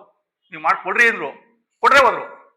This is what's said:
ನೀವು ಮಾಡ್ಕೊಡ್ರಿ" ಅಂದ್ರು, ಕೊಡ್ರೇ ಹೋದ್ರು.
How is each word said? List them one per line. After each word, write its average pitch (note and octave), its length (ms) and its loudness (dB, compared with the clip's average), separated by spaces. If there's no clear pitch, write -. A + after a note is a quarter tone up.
ನೀವು D#3+ 120 -18
ಮಾಡ್ಕೊಡ್ರಿ" F#3+ 460 0
ಅಂದ್ರು, F3 220 -4
ಕೊಡ್ರೇ C4 180 4
ಹೋದ್ರು. G3 260 2